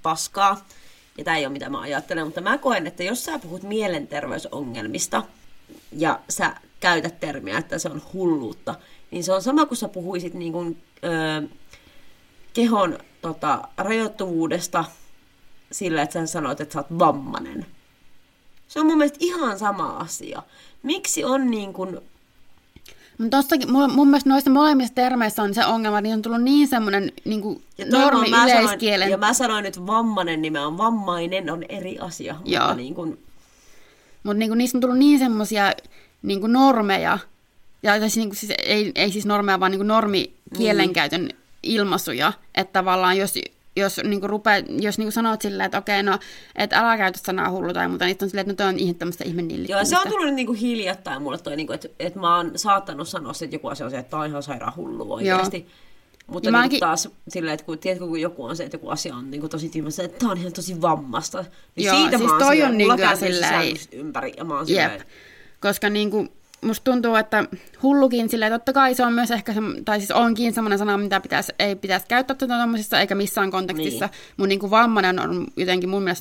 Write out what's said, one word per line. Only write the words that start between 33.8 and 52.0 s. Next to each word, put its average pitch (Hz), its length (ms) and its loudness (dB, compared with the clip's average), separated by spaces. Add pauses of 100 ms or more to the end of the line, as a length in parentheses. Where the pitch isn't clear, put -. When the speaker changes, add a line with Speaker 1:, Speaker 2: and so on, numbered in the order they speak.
Speaker 2:
Mut 202 140 -2
niinku 220 180 0
niissä 247 240 2
on - 20 4
tullut 254 180 4
niin 285 200 8
semmosia 214 540 2 (500)
niinku 196 240 0
normeja, 214 720 4 (640)
ja 208 180 4
siis 214 160 0
niinku 214 180 -2
siis 208 240 -6
ei, 208 360 0
ei 190 180 2
siis 202 140 -4
normeja, 202 340 2
vaan 190 100 2
niinku 190 140 -2
normi 214 340 2
Speaker 1:
Niin. - 400 -8
Speaker 2:
kielenkäytön 175 720 2 (340)
ilmaisuja, 160 720 0 (220)
että 190 180 -2
tavallaan 185 460 2
jos, 196 160 0 (420)
jos 196 280 0
niinku 202 220 -2
rupee, 202 380 2 (160)
jos 208 180 -2
niinku 220 140 -2
sanot 220 300 0
silleen, 196 220 -4
että 190 140 -2
okei, 202 240 -2
no, 196 160 2 (380)
et - 160 -2
älä 226 240 4
käytä 190 260 0
sanaa 185 280 -2
hullu 180 220 -4
tai 175 160 -2
muuta, 175 160 -2
niin 185 100 0
sit 185 80 -6
on 196 80 -2
silleen, 196 200 -4
että 196 140 -4
no - 40 2
toi 185 60 0
on - 60 -4
ihan 175 140 0
tämmöstä 175 300 -8
ihme 175 180 -4
Speaker 1:
Joo, 170 60 -4
se - 60 -8
on - 40 -6
Speaker 2:
nillittämistä. 208 520 0
Speaker 1:
tullut 349 240 0
niinku 247 180 -2
hiljattain 202 720 -4
mulle 143 160 -6
toi, 143 180 -8
niinku, 151 160 -6
että, - 160 -10 (120)